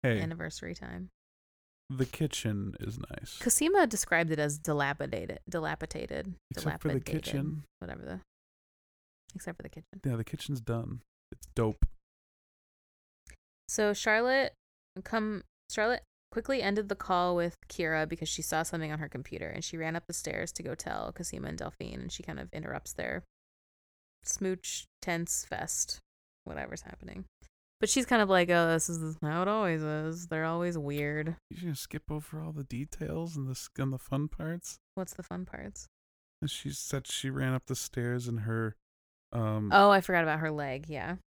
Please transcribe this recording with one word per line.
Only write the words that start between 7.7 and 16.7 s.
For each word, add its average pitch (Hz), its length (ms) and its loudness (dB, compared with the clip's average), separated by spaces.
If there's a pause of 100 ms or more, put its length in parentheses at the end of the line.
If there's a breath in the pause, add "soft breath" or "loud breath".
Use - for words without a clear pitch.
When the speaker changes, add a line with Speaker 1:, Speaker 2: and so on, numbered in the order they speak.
Speaker 2:
Whatever - 240 -10
the, 90 160 -8 (1160)
except 170 220 -10
for - 60 -16
the - 60 -14
kitchen. - 360 -18
Speaker 1:
Yeah, 127 100 0
the 113 80 -2
kitchen's 139 380 -6
done. 117 400 -4 (300)
It's - 240 -14
dope. 110 300 6 (1800)
Speaker 2:
So 208 260 2
Charlotte 240 600 4 (500)
come, 214 400 -2 (280)
Charlotte 226 320 2 (280)
quickly 254 300 0
ended 202 280 2